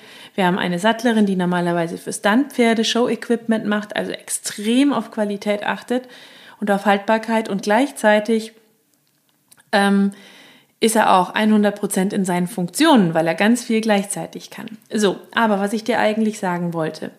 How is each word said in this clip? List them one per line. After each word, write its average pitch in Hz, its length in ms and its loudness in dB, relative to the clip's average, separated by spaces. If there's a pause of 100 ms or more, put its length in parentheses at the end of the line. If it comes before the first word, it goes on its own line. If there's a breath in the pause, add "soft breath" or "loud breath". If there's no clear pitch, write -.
(360 loud breath)
Wir 190 100 2
haben 180 140 2
eine 175 180 -2
Sattlerin, 220 480 2
die 196 100 0
normalerweise 175 640 -2
für - 160 -10
Stuntpferde 226 720 2
Show-Equipment 226 840 -2
macht, 208 300 -4
also 185 160 -4
extrem 247 840 -2
auf 220 160 -4
Qualität 208 540 -4
achtet 240 440 -4 (520 loud breath)
und 208 100 -4
auf 202 160 0
Haltbarkeit 220 640 0
und 190 120 -4
gleichzeitig, 220 920 2 (1160)
ähm, 202 400 2 (680 loud breath)
ist 226 160 2
er 220 180 4
auch 180 220 2
hundert 214 440 2
Prozent 190 340 -2
in 196 120 -2
seinen 175 220 0
Funktionen, 190 640 2
weil 165 140 2
er 165 80 0
ganz 220 280 2
viel 220 180 -2
gleichzeitig 196 680 -2
kann. - 280 -16 (160)
So, 208 240 0 (160)
aber 214 260 2
was 202 140 -2
ich 214 100 -4
dir 233 160 0
eigentlich 214 400 0
sagen 175 340 -4
wollte, - 460 -6